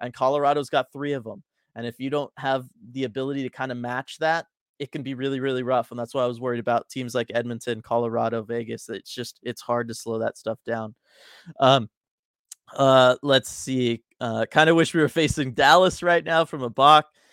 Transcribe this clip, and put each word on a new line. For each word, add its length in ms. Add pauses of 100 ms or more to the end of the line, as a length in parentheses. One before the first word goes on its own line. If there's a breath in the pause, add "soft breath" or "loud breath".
and 140
Colorado's 560
got 200
three 220
of 140
'em. 160 (320)
And 100
if 140
you 100
don't 280
have 300 (260)
the 100
ability 400
to 80
kinda 240
match 420
that, 300 (320)
it 120
can 120
be 100
really, 260
really 220
rough. 300
And 80
that's 160
why 80
I 40
was 120
worried 200
about 300
teams 240
like 180
Edmonton, 520
Colorado, 580
Vegas. 480
It's 240
just, 300
it's 180
hard 280
to 40
slow 240
that 220
stuff 260
down. 300 (640 loud breath)
Um, 280 (880)
uh, 460
let's 300
see. 500 (180)
Uh, 300
kinda 240
wish 220
we 60
were 60
facing 460
Dallas 480
right 240
now 200
from 180
a 80
Bach. 420 (180 soft breath)